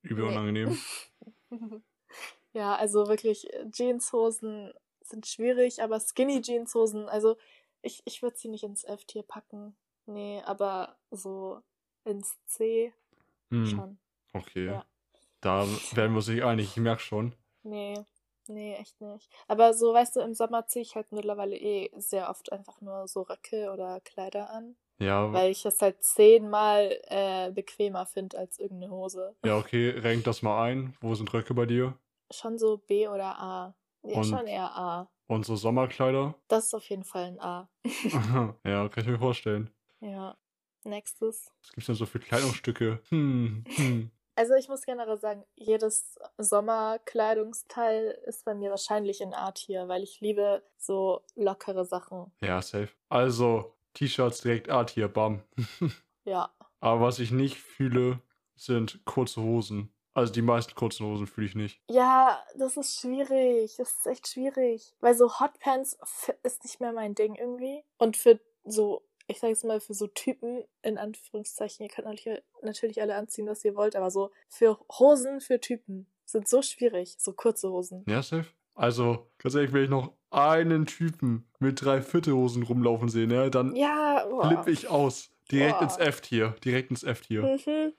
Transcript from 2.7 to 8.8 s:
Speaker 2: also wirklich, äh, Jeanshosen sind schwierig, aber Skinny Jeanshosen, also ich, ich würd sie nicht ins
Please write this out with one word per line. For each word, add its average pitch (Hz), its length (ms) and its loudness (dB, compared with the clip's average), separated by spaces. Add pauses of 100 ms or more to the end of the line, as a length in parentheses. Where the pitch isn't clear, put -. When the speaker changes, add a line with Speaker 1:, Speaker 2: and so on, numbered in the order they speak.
Speaker 2:
also 208 320 2
wirklich, 214 460 0
äh, - 180 -10
Jeanshosen 226 1000 -2 (280)
sind - 260 -16
schwierig, 247 560 0
aber 220 160 -2
Skinny 262 420 0
Jeanshosen, 226 680 -2
also 214 260 2 (480)
ich, - 220 -12
ich - 180 -12
würd 233 140 -6
sie - 100 -14
nicht 220 160 -12
ins 202 220 -10